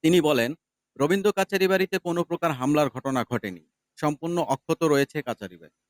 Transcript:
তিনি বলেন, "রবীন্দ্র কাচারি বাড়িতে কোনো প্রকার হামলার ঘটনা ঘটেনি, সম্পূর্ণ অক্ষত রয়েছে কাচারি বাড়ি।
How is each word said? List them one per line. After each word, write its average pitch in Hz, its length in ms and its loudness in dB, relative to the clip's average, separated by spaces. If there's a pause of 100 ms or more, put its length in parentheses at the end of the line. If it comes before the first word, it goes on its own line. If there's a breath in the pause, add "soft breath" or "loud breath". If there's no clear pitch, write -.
তিনি 170 180 6
বলেন, 143 340 0 (420)
"রবীন্দ্র 190 360 2
কাচারি 190 360 0
বাড়িতে 190 300 0
কোনো 170 260 -2
প্রকার 170 280 -2
হামলার 143 360 2
ঘটনা 131 360 -4
ঘটেনি, 98 380 -6 (360)
সম্পূর্ণ 160 400 -4
অক্ষত 147 440 -4
রয়েছে 147 400 0
কাচারি 101 340 -10
বাড়ি। 80 200 -20 (120)